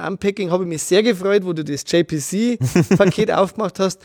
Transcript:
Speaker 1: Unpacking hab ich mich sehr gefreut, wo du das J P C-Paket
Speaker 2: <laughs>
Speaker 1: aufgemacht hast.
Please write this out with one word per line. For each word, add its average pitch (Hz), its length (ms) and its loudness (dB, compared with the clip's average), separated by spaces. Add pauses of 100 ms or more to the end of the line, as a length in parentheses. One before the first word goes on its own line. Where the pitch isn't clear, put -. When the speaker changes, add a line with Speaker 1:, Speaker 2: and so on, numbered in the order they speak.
Speaker 1:
Unpacking 196 460 -4
hab 180 100 2
ich 180 60 -4
mich 160 160 -6
sehr 196 200 4
gefreut, 196 420 0
wo 180 80 -4
du 160 100 -6
das 147 240 -6
J 170 180 2
P 160 120 -4
C-Paket 185 1120 2
Speaker 2:
<laughs> 160 60 0
Speaker 1:
aufgemacht 190 420 -2
hast. 190 260 -2